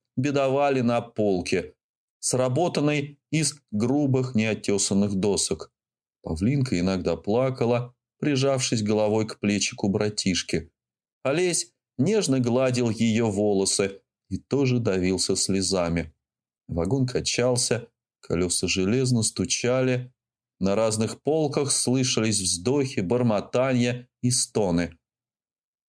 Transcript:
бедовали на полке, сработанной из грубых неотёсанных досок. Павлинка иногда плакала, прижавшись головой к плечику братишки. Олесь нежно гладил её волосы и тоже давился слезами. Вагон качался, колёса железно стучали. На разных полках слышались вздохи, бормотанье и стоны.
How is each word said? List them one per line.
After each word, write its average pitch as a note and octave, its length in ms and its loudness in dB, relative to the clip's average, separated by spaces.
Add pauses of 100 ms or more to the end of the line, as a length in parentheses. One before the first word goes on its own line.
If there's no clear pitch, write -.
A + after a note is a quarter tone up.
(160)
бедовали C#3 640 2
на A#2+ 200 2
полке, F#2+ 720 -2 (440)
сработанной D3 1000 0 (100)
из D#3 240 0 (160)
грубых B2+ 640 0
неотёсанных G2+ 800 0
досок. F#2 580 -2 (500)
Павлинка G2+ 560 0
иногда F2 380 0
плакала, A#2+ 800 -2 (240)
прижавшись C3+ 640 0
головой G#2+ 460 2
к - 100 -16
плечику G2+ 500 -2
братишки. G2 840 -2 (500)
Олесь D#3+ 500 -2 (260)
нежно D3 420 2
гладил B2 500 2
её A2+ 400 2
волосы G2 720 0 (260)
и F#2+ 100 -6
тоже B2+ 420 0
давился F#2+ 560 0
слезами. F2+ 760 -2 (540)
Вагон G2+ 400 0
качался, B2 840 -2 (320)
колёса F2 460 -2
железно A2+ 560 2
стучали. B2+ 880 -2 (460)
На F#2+ 160 0
разных A2 480 0
полках C#3+ 480 0
слышались A#2+ 720 0
вздохи, A2 600 -2
бормотанье A#2+ 1080 0 (120)
и B2 120 0
стоны. F2 640 0 (920)